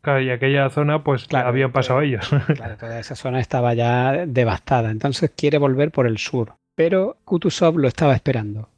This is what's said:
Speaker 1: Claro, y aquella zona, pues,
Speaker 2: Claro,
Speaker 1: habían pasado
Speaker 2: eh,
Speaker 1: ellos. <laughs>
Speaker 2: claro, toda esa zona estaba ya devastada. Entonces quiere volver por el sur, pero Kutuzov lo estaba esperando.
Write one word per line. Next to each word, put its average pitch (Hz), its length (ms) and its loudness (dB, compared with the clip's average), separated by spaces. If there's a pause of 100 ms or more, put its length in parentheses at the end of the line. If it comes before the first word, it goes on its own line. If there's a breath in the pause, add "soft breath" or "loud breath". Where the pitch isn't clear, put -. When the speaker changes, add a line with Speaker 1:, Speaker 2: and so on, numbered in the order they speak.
Speaker 1:
Claro, 135 220 0
y 131 80 -2
aquella 135 400 0
zona, 147 340 0
pues, 135 220 -2
Speaker 2:
Claro, 127 220 0
Speaker 1:
habían 127 220 0
pasado 131 300 0
Speaker 2:
eh, 151 60 0
Speaker 1:
ellos. 120 200 -2 (180)
<laughs> - 120 0
Speaker 2:
claro, 113 220 -12
toda 117 200 -10
esa 113 160 -12
zona 127 260 -4
estaba 123 340 0
ya 123 520 0
devastada. 117 640 0
Entonces 131 460 -2
quiere 147 220 2
volver 143 320 2
por 131 160 0
el 113 100 0
sur, 113 380 -6 (200)
pero 190 520 0
Kutuzov 165 500 2
lo 139 120 2
estaba 139 260 4
esperando. 110 640 -4